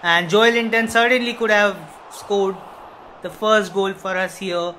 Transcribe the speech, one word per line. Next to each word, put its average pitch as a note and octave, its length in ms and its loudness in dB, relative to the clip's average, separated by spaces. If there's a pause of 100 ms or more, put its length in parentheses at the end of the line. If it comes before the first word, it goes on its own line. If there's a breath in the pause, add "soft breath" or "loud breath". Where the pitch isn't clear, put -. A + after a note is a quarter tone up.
And E3+ 260 2
Joelinton A3+ 640 2
certainly A#3+ 420 2
could A3+ 160 -4
have G#3 260 2 (360)
scored G2 440 -2 (680)
the F3+ 80 -8
first G#3+ 420 0
goal G3 200 -2
for F#3+ 220 -6
us F#3 220 -4
here. F3 420 -6